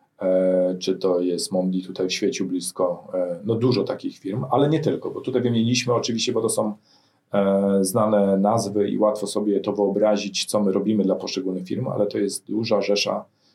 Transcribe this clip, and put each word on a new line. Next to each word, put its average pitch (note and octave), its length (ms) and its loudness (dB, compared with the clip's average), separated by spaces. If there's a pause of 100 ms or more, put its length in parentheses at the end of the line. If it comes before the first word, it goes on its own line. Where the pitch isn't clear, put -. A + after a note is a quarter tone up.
(200)
E, F#2 580 2
czy F#2+ 180 -2
to F2+ 240 0
jest F2 320 -2
Mondi F#2 300 0
tutaj F#2 260 -4
w F#2 40 -6
Świeciu F#2 340 0
blisko. F2+ 680 -4
E, F2+ 300 -4
no A2+ 100 0
dużo A2 300 2
takich - 340 -6
firm, A2 320 -6
ale C#3 180 4
nie D#3 120 2
tylko, F#2 300 -2
bo - 100 -8
tutaj B2 220 0
wymieniliśmy A#2+ 520 2
oczywiście, A#2 380 -2
bo A2+ 100 0
to A2+ 60 0
są, A2 260 -2 (580)
e, G2 480 2
znane G2+ 580 4
nazwy G#2 500 2
i - 100 -2
łatwo G#2+ 280 2
sobie G#2 340 0
to G#2 120 -2
wyobrazić, G#2 720 0
co G#2+ 160 0
my G2 120 2
robimy G2+ 320 2
dla F#2 100 2
poszczególnych F#2 500 -4
firm, - 240 -4
ale G2+ 180 0
to A2 120 -4
jest G2 280 -4
duża A2 340 0
rzesza G2+ 440 -2 (300)